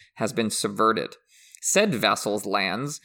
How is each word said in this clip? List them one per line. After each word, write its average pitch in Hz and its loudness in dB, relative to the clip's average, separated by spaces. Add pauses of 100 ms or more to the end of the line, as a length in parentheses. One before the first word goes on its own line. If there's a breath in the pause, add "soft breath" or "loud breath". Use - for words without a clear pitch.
(140 soft breath)
has 110 -2
been 113 -2
subverted. 104 0 (440 loud breath)
Said 202 2
vassals' 104 0
lands 101 -2